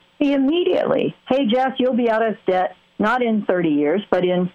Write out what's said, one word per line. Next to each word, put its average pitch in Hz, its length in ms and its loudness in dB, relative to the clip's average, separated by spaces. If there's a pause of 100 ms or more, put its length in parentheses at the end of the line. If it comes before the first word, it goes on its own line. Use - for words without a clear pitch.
(200)
see 285 140 2
immediately, 302 800 0 (120)
"Hey, 269 200 0
Jess, 254 300 0
you'll 254 200 0
be 233 120 2
out 220 160 0
of 208 100 -2 (120)
debt 185 280 0 (240)
not 226 220 0
in 220 240 0
thirty 180 240 0
years, 147 400 0
but 185 140 -4
in 180 320 -2